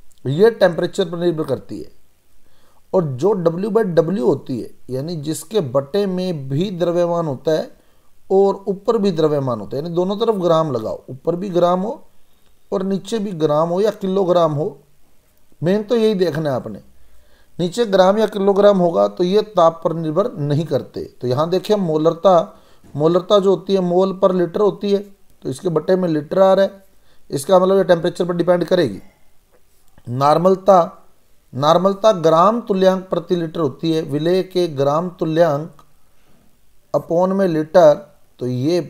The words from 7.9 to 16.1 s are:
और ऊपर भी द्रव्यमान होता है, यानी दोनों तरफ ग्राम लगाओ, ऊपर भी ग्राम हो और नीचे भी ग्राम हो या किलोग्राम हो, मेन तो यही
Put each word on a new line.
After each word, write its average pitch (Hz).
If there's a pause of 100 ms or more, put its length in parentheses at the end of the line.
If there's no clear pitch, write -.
और 196
ऊपर 208
भी 196
द्रव्यमान 147
होता 101
है, 143
यानी 170
दोनों 185
तरफ 226
ग्राम 160
लगाओ, 107
ऊपर 160
भी 190
ग्राम 175
हो 262 (720)
और 196
नीचे 196
भी 202
ग्राम 156
हो 180
या 214
किलोग्राम 180
हो, 151 (840)
मेन 196
तो 240
यही 220